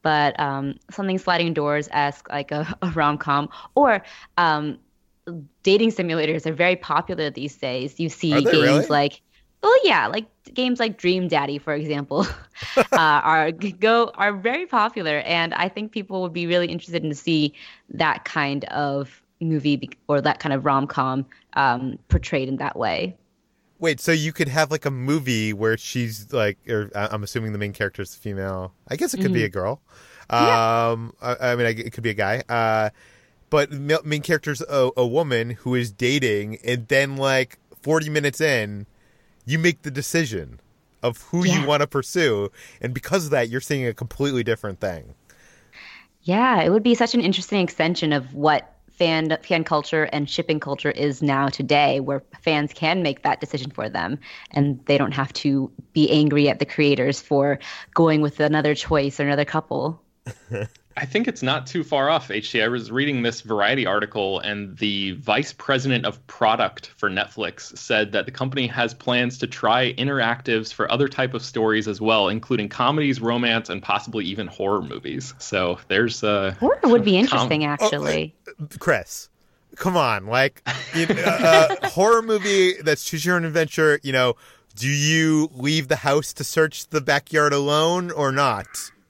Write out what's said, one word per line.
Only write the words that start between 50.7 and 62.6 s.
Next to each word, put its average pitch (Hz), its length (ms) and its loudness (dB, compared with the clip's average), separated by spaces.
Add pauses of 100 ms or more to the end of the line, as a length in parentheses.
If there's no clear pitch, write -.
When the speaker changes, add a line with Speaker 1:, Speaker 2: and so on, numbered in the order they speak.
Speaker 1:
is 143 280 -2
now 139 280 2
today, 139 520 2
where 135 220 -4 (180)
fans 147 320 0
can 175 300 -2
make 143 200 -2
that - 180 -2
decision 143 300 -8
for 110 200 -8
them, 95 280 -6 (340)
and 143 340 2
they 143 100 4
don't 139 160 2
have 139 220 -4
to 139 360 0 (220)
be 151 180 4
angry 147 380 4
at 131 100 0
the 147 60 0
creators 139 560 2
for 143 380 0 (340)
going 156 300 4
with 147 180 -2
another 151 340 2
choice 143 460 -2
or 143 40 2
another 143 200 2
couple. 156 640 -4
<laughs> - 40 -20 (840)
Speaker 3:
I 135 100 -6
think 208 200 -2
it's - 160 -6
not 131 240 -2
too 170 160 -4
far 143 260 0
off, 160 220 0
H 107 220 -6
T. 113 100 2